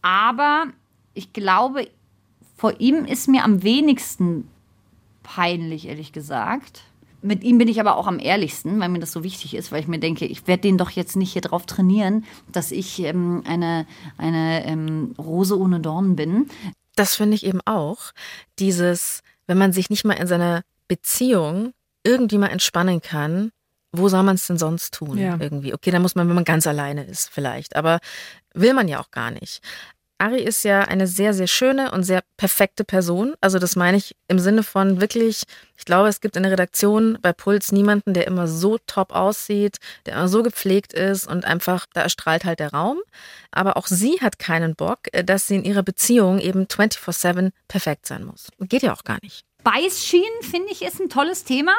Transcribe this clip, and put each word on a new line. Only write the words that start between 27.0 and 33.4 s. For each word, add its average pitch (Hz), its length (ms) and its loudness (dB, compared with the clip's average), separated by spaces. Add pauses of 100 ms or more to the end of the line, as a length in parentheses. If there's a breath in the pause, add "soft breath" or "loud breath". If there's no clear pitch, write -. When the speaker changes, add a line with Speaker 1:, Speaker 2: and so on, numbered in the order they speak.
Speaker 2:
ist, - 260 -8
vielleicht. 139 460 -6
Aber 165 220 2 (560 loud breath)
will 233 200 4
man 240 140 2
ja 143 120 -4
auch - 100 -12
gar 117 220 -6
nicht. - 280 -14 (580 loud breath)
Ari 233 220 0
ist - 240 -2
ja 202 160 4
eine 190 260 0
sehr, 196 280 0
sehr 185 120 0
schöne 269 440 2
und 185 120 -2
sehr 185 200 0 (160)
perfekte 202 460 0
Person. 190 580 0